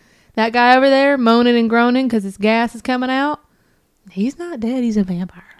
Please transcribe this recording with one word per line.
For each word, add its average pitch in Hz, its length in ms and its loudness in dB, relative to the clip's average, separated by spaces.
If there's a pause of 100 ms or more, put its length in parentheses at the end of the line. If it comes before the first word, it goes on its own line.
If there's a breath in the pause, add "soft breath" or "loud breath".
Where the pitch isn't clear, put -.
(340 soft breath)
that - 180 -2
guy 240 240 4
over 269 120 4
there 277 300 2
moaning 240 380 2
and 226 140 0
groaning 247 380 0
'cause 220 140 -2
his 196 140 -10
gas 220 380 -2
is 226 80 -16
coming 254 280 -4
out, 277 300 -4 (720)
he's 214 280 -6
not 339 220 -12
dead. 247 240 -4
He's 220 120 -2
a 208 80 0
vampire." 180 380 -8 (180)